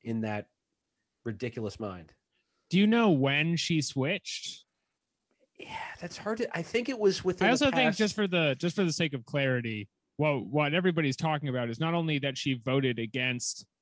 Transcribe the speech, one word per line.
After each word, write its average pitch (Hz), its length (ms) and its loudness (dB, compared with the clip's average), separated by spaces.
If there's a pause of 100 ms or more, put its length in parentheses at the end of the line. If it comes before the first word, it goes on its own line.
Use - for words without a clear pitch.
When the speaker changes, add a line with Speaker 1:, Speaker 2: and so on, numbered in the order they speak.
Speaker 1:
in 113 180 -4
that 107 280 -4 (760)
ridiculous 113 560 -6
mind? 92 320 -10 (580)
Speaker 2:
Do 175 80 4
you 208 80 6
know 226 240 6
when 147 460 2
she 156 240 0
switched? - 840 -6 (960)
Speaker 1:
Yeah, - 100 -18 (320)
that's 175 180 -10
hard 220 200 -4
to, - 180 -4
I 170 60 -2
think 233 260 -2
it 254 100 -4
was 196 260 2
within 185 220 2
Speaker 2:
I - 20 6
Speaker 1:
the 247 40 6
Speaker 2:
also 262 140 4
think, 254 100 4
Speaker 1:
past 233 220 4
Speaker 2:
just 214 160 2
for 208 120 2
the, 160 320 2
just 170 180 -2
for 202 80 2
the 165 80 2
sake 151 220 0
of 120 100 -6
clarity, 120 640 -2 (300)
what, 143 280 0
what 147 280 2
everybody's 165 420 2
talking 151 320 -2
about 123 220 -2
is 113 100 -6
not 165 140 0
only 160 260 0
that 135 160 -2
she 135 180 0
voted 127 440 0
against 123 640 -4 (180)